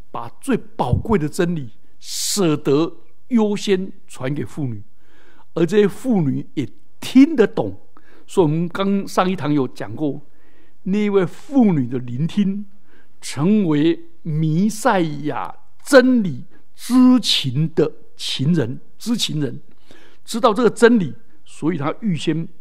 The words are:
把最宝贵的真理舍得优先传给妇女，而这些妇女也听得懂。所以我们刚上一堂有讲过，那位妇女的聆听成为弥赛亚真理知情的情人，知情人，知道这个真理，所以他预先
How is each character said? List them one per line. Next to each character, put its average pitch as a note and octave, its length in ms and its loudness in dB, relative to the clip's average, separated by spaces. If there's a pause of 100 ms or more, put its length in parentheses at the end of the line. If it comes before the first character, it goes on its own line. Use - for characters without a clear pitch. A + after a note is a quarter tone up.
把 A#2 180 -8 (140)
最 B3+ 160 0
宝 - 360 -2
贵 G#3+ 260 2
的 D3 100 -2
真 F3 260 0
理 C3 180 -6 (260)
舍 - 580 0
得 D3 400 2 (300)
优 G#3+ 280 2
先 F#3+ 360 0 (160)
传 C3 260 -4
给 C#3+ 100 -4
妇 D3+ 200 -6
女， A2+ 180 -4 (720)
而 E3+ 120 2
这 F3+ 120 2
些 G#3 100 6
妇 G#3+ 340 0
女 C#3 340 0
也 B2+ 120 -2 (320)
听 C#4+ 360 6
得 A#3 100 6
懂。 G2+ 340 -4 (460)
所 - 180 2
以 D#3 40 4
我 - 20 2
们 D#3+ 200 0
刚 G3 380 0
上 F#3 220 2
一 F#3+ 60 0
堂 D3 180 -2
有 C3+ 140 2
讲 A2 280 -8
过， C#3+ 260 -4 (600)
那 G#3 260 0
位 G3 160 4
妇 A#3+ 480 2
女 C3+ 140 2
的 B2 120 -4
聆 B2 260 -4
听 G3+ 400 0 (540)
成 G3 460 0
为 D#3 400 2 (160)
弥 D#3+ 480 0
赛 G#3 320 2
亚 C#3+ 520 -4 (300)
真 B3+ 400 6
理 C#3 220 -4 (300)
知 B3+ 440 6
情 D3 540 0
的 - 180 2 (240)
情 - 380 0
人， C3+ 260 0 (180)
知 A3+ 200 -2
情 D3+ 240 -2
人， B2+ 180 -4 (640)
知 - 160 -4
道 A3+ 140 4
这 A3+ 80 2
个 A3 80 6
真 A#3 300 6
理， C#3 160 -2 (280)
所 - 300 -4
以 E3+ 40 -2
他 C#3 240 -2
预 G3 140 0
先 D#3 320 -2 (140)